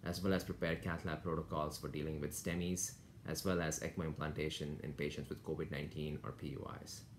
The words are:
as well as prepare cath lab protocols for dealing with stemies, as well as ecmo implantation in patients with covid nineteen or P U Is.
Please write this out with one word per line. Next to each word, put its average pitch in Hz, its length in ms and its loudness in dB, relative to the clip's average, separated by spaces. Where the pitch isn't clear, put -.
as 87 160 0
well 95 140 6
as 90 80 4
prepare 82 320 2
cath 82 280 0
lab 78 200 0
protocols 80 560 2
for 76 80 -4
dealing 76 340 0
with 73 100 0
stemies, 90 600 2
as 80 200 -2
well 90 160 6
as 80 180 2
ecmo 82 240 0
implantation 76 800 0
in 76 80 -4
patients 73 380 -2
with 73 160 -4
covid 80 260 0
nineteen 73 540 -2
or - 80 -2
P - 140 -6
U - 220 -4
Is. - 200 -10